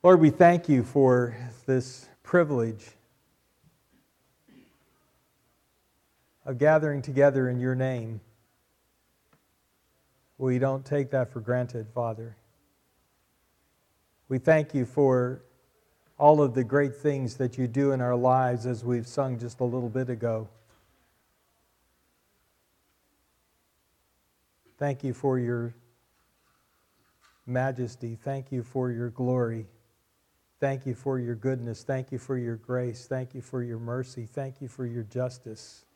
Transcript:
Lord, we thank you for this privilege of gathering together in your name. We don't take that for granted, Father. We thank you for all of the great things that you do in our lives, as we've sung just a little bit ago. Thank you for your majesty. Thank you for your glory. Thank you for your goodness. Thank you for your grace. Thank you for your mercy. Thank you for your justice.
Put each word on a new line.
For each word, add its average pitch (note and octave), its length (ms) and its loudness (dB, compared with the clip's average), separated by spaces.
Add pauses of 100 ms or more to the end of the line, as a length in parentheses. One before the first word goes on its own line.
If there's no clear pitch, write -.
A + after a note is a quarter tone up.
Lord, F3+ 200 8
we D#3 80 8
thank F3 400 6
you C3 140 4
for B2 520 4 (300)
this C3 420 -4 (160)
privilege B2+ 640 0 (3500)
of C3 120 -8
gathering D3+ 440 4
together C3+ 480 4
in B2 100 -2
your B2+ 160 -2
name. A#2+ 460 -4 (2250)
We B2+ 200 0
don't C3+ 280 -2
take C3+ 260 -2
that C3 220 -2
for A#2 80 -10
granted, A#2+ 520 -4
Father. A2+ 440 -8 (1900)
We C3 80 -2
thank D#3 360 2
you C3 120 0
for B2+ 560 2 (760)
all D3+ 240 8
of C3 120 2
the C3 100 2
great C3+ 320 0
things C3+ 400 -2
that B2+ 220 -4
you B2+ 100 0
do C#3 240 2
in C3 80 0
our B2 160 0
lives, B2 500 2
as A#2+ 200 -6
we've A#2+ 220 -2
sung C3 300 -4
just A#2 220 -12
a B2+ 60 0
little A#2+ 240 -4
bit B2 200 -4
ago. A2 380 -4 (4000)
Thank C#3+ 260 -4
you B2+ 100 -4
for C3 240 -2
your A#2+ 380 -4 (1700)
majesty. B2 800 -6
Thank C3+ 260 -8
you B2 140 -6
for B2+ 280 -4
your A#2+ 180 -6
glory. A#2 580 -2 (960)
Thank C3+ 240 -4
you B2+ 80 -4
for C3 260 -4
your A#2+ 160 -4
goodness. A#2 480 -6
Thank C3 280 -6
you B2+ 60 -8
for C3 200 -6
your A#2 200 -6
grace. B2 500 -6
Thank B2+ 260 -6
you B2+ 80 -14
for B2 220 -8
your A#2 160 -8
mercy. B2 460 -8
Thank C3+ 340 -10
you C#3 80 -12
for B2+ 180 -10
your A#2 180 -6
justice. B2 840 -10 (100)